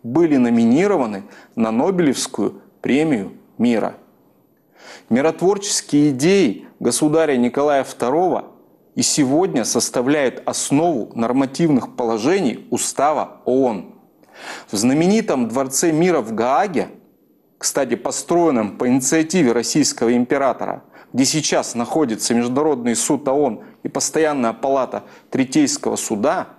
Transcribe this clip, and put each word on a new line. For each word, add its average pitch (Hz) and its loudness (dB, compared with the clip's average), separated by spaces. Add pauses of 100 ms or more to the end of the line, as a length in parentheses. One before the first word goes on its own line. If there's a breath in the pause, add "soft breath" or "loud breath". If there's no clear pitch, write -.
были 147 2
номинированы 120 2 (300 loud breath)
на 113 0
Нобелевскую 139 0 (180)
премию 131 0 (240)
мира. 110 0 (1160 loud breath)
Миротворческие 160 0
идеи 151 2 (140)
государя 151 2
Николая 135 2
второго 143 -2 (480)
и 127 -2
сегодня 147 0
составляют 131 -2
основу 139 -2
нормативных 131 0
положений 120 -2
Устава 131 -2
оон. 123 0 (760 loud breath)
В 107 -6
знаменитом 147 2
«Дворце 135 -2
мира» 160 2
в 110 -8
Гааге, 143 0 (680)
кстати, 127 -2
построенном 143 0
по 127 0
инициативе 156 2
российского 120 0
императора, 123 -2 (300 loud breath)
где 131 2
сейчас - -2
находится 117 -2
Международный 120 0
суд 135 -2
оон 135 0 (220 loud breath)
и - -6
Постоянная 143 0
палата 127 -2 (260 loud breath)
Третейского 131 0
суда 127 -4 (100)